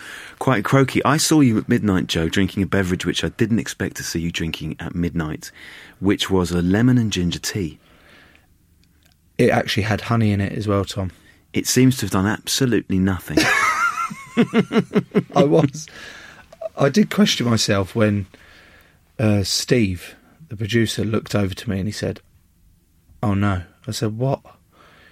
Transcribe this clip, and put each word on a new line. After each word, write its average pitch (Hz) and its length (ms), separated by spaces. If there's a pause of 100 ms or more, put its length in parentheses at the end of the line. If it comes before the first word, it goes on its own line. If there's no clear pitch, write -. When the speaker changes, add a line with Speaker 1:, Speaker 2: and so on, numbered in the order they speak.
(400)
Speaker 1:
quite 123 240
croaky. 135 420
I 139 120
saw 156 240
you 117 160
at - 120
midnight, 101 380
Joe, 82 220
drinking 98 340
a 85 40
beverage 90 380
which - 180
I 82 60
didn't 110 300
expect - 380
to - 60
see - 160
you 85 120
drinking 80 480
at - 160
midnight, 85 560 (480)
which 95 300
was 90 220
a 87 100
lemon 113 360
and 110 140
ginger 87 280
tea. 90 400 (1600)
Speaker 2:
It 120 120
actually - 340
had 104 180
honey 110 300
in 101 100
it 98 120
as 104 140
well, 98 180
Tom. 95 260 (420)
Speaker 1:
It - 140
seems 127 300
to - 80
have 92 60
done 98 160
absolutely 107 720
nothing. 92 400
<laughs> 1077 960 (1000)
Speaker 2:
I 143 80
was, 151 440 (880)
I 139 120
did - 200
question - 400
myself 104 460
when, 104 320 (920)
uh, 104 240
Steve, 98 720 (340)
the 107 60
producer, 107 480
looked 107 320
over 101 180
to - 160
me 95 100
and 92 80
he 104 40
said, 98 300 (1000)
"Oh 104 100
no." 98 300 (240)
I 120 40
said, 107 260
"What?" 131 220 (720)